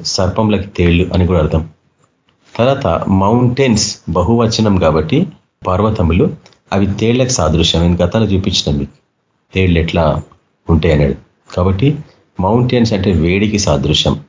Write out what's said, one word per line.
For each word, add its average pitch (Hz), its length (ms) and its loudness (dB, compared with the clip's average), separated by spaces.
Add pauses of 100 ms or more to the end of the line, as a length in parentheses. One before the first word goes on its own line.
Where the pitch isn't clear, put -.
సర్పంలకి 98 640 -2
తేళ్లు 87 460 0
అని 87 140 2
కూడా 87 120 2
అర్థం. 78 300 -2 (880)
తర్వాత 117 520 0
మౌంటైన్స్ 117 880 2 (100)
బహువచనం 110 640 2
కాబట్టి 82 520 0 (400)
పర్వతములు, 92 680 0 (380)
అవి 98 140 0
తేళ్లకు 117 420 0
సాదృశ్యం. 82 520 0
నేను 87 220 2
గతంలో 107 240 0
చూపించిన 92 500 -2
మీకు 69 140 -8 (600)
తేళ్లు 90 260 2
ఎట్లా 80 420 0 (480)
ఉంటాయి 80 240 2
అనేది. 73 240 0 (360)
కాబట్టి 98 440 0 (420)
మౌంటైన్స్ 117 540 0
అంటే 98 180 0
వేడికి 95 480 0
సాదృశ్యం. 71 680 0